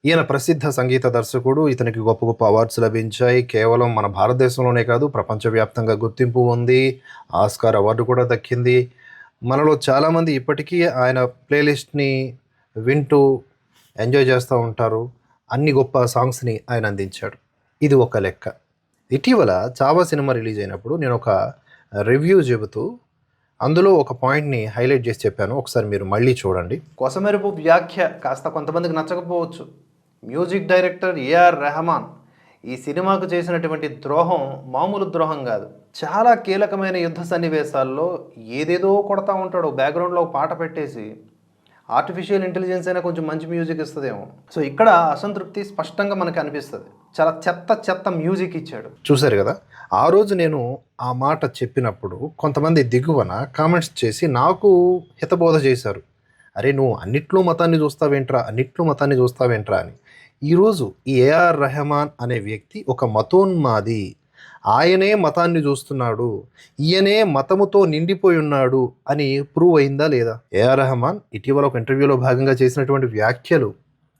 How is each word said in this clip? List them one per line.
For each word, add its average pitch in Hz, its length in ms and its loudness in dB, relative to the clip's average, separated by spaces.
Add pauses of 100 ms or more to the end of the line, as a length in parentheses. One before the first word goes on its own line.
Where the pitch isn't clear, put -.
ఈయన 160 160 2
ప్రసిద్ధ 143 460 0
సంగీత 127 400 0
దర్శకుడు. 127 600 0
ఇతనికి 117 300 -2
గొప్ప 113 260 0
గొప్ప 113 200 0
అవార్డ్స్ 110 340 2
లభించాయి. 113 640 2
కేవలం 117 520 2
మన 104 120 0
భారతదేశంలోనే 123 760 2
కాదు, 120 240 0
ప్రపంచవ్యాప్తంగా 110 880 -2
గుర్తింపు 117 460 0
ఉంది. 123 640 2 (340)
ఆస్కార్ 107 400 2
అవార్డు 110 280 2
కూడా 123 240 2
దక్కింది. 123 640 0 (520)
మనలో 143 360 2 (100)
చాలామంది 160 440 2
ఇప్పటికీ 151 540 -2
ఆయన 127 380 0
ప్లేలిస్ట్ని 139 1080 -2 (440)
వింటూ 135 640 2 (580)
ఎంజాయ్ 127 280 2
చేస్తూ 127 320 2
ఉంటారు. 113 520 -2 (400)
అన్ని 143 200 0
గొప్ప 131 340 2
సాంగ్స్ని 123 540 -2 (100)
ఆయన 117 160 -2
అందించాడు. 101 520 -6 (440)
ఇది 143 140 4
ఒక 120 220 2
లెక్క. 95 340 -4 (600)
ఇటీవల 127 600 2 (100)
చావా 160 220 4
సినిమా 143 300 -2
రిలీజ్ 110 260 -4
అయినప్పుడు 101 360 -8
నేను 135 200 -2
ఒక 113 140 -4 (720)
రివ్యూ 151 400 4
చెబుతూ 123 580 -4 (640)
అందులో 175 320 4
ఒక 139 200 2
పాయింట్ని 131 520 -2
హైలైట్ 120 420 0
చేసి 113 180 -4
చెప్పాను. 104 300 -2
ఒకసారి 117 300 -4
మీరు 101 200 -4
మళ్ళీ 113 280 2
చూడండి. 95 480 -4 (160)
కొసమెరుపు 202 500 -2
వ్యాఖ్య 170 640 0 (140)
కాస్త 135 240 -6
కొంతమందికి 160 480 -4
నచ్చకపోవచ్చు. 170 720 -6 (580)
మ్యూజిక్ 170 420 -4
డైరెక్టర్ 180 520 0
ఏఆర్ 160 400 4
రెహమాన్ 147 440 -2 (640)
ఈ 127 100 -10
సినిమాకు 185 480 -4
చేసినటువంటి 170 640 -4
ద్రోహం 139 840 -4
మామూలు 190 340 -2
ద్రోహం 156 400 -4
కాదు. 107 240 -6 (360)
చాలా 220 280 2
కీలకమైన 196 600 -2
యుద్ధ 170 260 -4
సన్నివేశాల్లో 156 1040 -4 (120)
ఏదేదో 175 640 -2
కొడతా 196 320 -4
ఉంటాడు. 185 340 -4
బ్యాక్‌గ్రౌండ్లో 160 540 -2
ఒక 170 120 -4
పాట 160 260 -4
పెట్టేసి, 135 560 -10 (720)
ఆర్టిఫిషియల్ 185 540 -2
ఇంటెలిజెన్స్ 180 440 -4
అయినా 180 120 -2
కొంచెం 170 280 -6
మంచి 156 200 -6
మ్యూజిక్ 165 340 -4
ఇస్తుందేమో. 131 460 -8 (300)
So 156 60 -2
ఇక్కడ 143 260 2
అసంతృప్తి 185 760 0
స్పష్టంగా 202 520 -6
మనకు 170 240 -4
అనిపిస్తది. 143 440 -10 (380)
చాలా 160 260 0
చెత్త 196 420 -4
చెత్త 185 200 -4
మ్యూజిక్ 175 460 -4
ఇచ్చాడు. - 340 -12 (220)
చూశారు 131 260 4
కదా, 101 180 0 (380)
ఆ 117 160 4
రోజు 202 260 4
నేను 143 440 -2 (220)
ఆ 123 100 -4
మాట 135 340 -2
చెప్పినప్పుడు 120 920 -6
కొంతమంది 151 440 2
దిగువన 123 720 -2
కామెంట్స్ 165 500 0
చేసి 113 220 -2
నాకు 180 760 4 (200)
హితబోధ 165 440 2
చేశారు. 123 360 0 (560)
"అరే, 123 140 0
నువ్వు 135 300 0
అన్నిట్లో 151 400 0
మతాన్ని 165 360 2
చూస్తావేంట్రా, 139 680 0
అన్నిట్లో 127 380 -4
మతాన్ని 143 300 0
చూస్తావేంట్రా?" 123 600 0
అని. 87 140 -6 (520)
ఈరోజు 175 500 2 (140)
ఈ 131 140 2
ఏఆర్ 160 380 4
రెహమాన్ 143 500 -2 (120)
అనే 120 180 -4
వ్యక్తి 107 500 -10
ఒక 127 160 -2
మతోన్మాది. 113 1080 0 (520)
ఆయనే 180 460 4
మతాన్ని 170 460 2
చూస్తున్నాడు, 120 840 -4 (360)
ఈయనే 196 440 2
మతముతో 190 640 2
నిండిపోయి 170 520 2
ఉన్నాడు 135 540 2 (180)
అని 139 320 0
ప్రూవ్ 160 380 4
అయిందా 139 280 2
లేదా? 117 320 0 (140)
ఏఆర్ 123 260 4
రెహమాన్ 131 400 0 (140)
ఇటీవల 139 320 0
ఒక 131 100 -2
ఇంటర్వ్యూలో 135 420 2
భాగంగా 127 340 2
చేసినటువంటి 131 560 2
వ్యాఖ్యలు 117 640 0 (460)